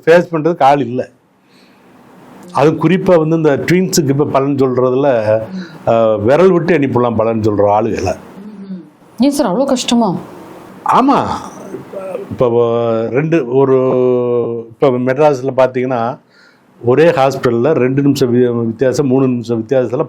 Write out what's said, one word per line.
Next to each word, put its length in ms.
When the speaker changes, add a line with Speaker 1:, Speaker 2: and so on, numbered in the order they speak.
Speaker 1:
ஃபேஸ் 280
பண்றதுக்கு 280
ஆள் 260
இல்ல. 220
அது 180
குறிப்பா 480
வந்து 180
இந்த 200
ட்வின்ஸுக்கு 520
இப்ப 160
பலன் 320
சொல்றதுல, 840
அ, 280
விரல் 360
விட்டு 260
எண்ணிப்படலாம் 380
பலன் 240
சொல்ற 300
ஆளுகளை. 360
Speaker 2:
ஏன் 100
சார் 180
அவ்வளோ 160
கஷ்டமா? 440
Speaker 1:
ஆமா. 320
இப்ப, 260
இப்ப 160
ரெண்டு, 440
ஒரு, 220
இப்ப 300
மெட்ராஸ்ல 580
பாத்தீங்கன்னா, 440
ஒரே 300
ஹாஸ்பிட்டல்ல 640
ரெண்டு 300
நிமிஷம் 320
வி-, 320
வித்தியாசம், 400
மூணு 220
நிமிஷம் 360
வித்தியாசத்துல 440